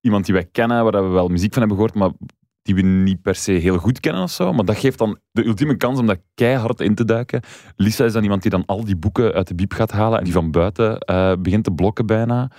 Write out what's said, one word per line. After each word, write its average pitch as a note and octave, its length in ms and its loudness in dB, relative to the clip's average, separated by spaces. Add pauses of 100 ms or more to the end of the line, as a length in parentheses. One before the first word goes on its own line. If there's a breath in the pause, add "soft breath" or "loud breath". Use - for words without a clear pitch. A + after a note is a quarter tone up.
Iemand G#2 240 0
die G2 100 0
wij F2+ 180 0
kennen, A#2 320 0
waar G2+ 200 2
we F#2+ 40 -2
wel F2+ 200 2
muziek F2+ 240 0
van B2 100 0
hebben G#2 160 0
gehoord, A2 160 0
maar G2 160 0 (520)
die G2+ 120 -2
we F#2+ 80 2
niet F#2+ 400 2
per F#2+ 120 0
se - 180 -2
heel F2+ 260 2
goed G#2+ 220 -2
kennen D#3 220 -2
of F3+ 80 -4
zo. F#3 220 -2
Maar A#2+ 120 0
dat G#2 120 0
geeft B2+ 220 0
dan G#2+ 200 -2 (120)
de A#2 160 -2
ultieme A#2+ 300 0
kans B2+ 220 -2
om A#2+ 80 2
dat G2+ 120 0 (160)
keihard A#2+ 460 0
in G#2+ 140 2
te A#2 100 0
duiken. A#2 360 -2 (360 loud breath)
Lisa G#2+ 280 2
is A#2 80 2
dan A2 100 0
iemand G2+ 200 0
die G#2 80 0
dan F#2 160 0
al G2+ 180 -4
die G2+ 120 -2
boeken G#2+ 360 0
uit F#2 160 -2
de F#2 60 -8
bieb F#2 180 -2
gaat A2+ 180 -2
halen A2 280 0
en - 60 -4
die F2 80 -4
van E2+ 180 0
buiten, G#2 480 0
eh, F#2 400 0
begint F#2 260 0
te G2+ 60 0
blokken F#2+ 360 -2
bijna. A#2 520 0